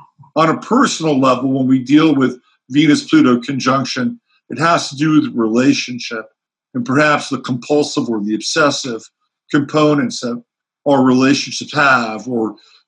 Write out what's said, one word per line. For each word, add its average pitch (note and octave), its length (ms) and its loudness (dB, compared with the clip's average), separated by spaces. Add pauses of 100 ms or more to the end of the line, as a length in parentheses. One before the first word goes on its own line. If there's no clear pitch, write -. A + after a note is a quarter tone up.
(360)
On D#3+ 140 2
a C#3 120 -2
personal E3 580 0
level, C3 320 2
when C3 160 0
we C3 120 4
deal D3 360 4
with B2 240 0 (300)
Venus-Pluto C#3 720 4
conjunction, C3 800 -4 (280)
it A#2 100 -8
has E3+ 300 0
to C#3+ 60 -14
do D3+ 240 2
with B2 160 0
relationship A#2+ 920 -2 (460)
and A#2+ 120 -6
perhaps C#3+ 440 0
the C3 100 -4
compulsive C#3+ 720 -2
or G#2+ 140 -4
the G#2+ 120 -4
obsessive C#3 640 -2 (500)
components D3 720 0
that A#2+ 200 -8 (440)
our C#3 180 2
relationships C3 720 0
have, B2 540 0
or A2+ 280 -4 (320)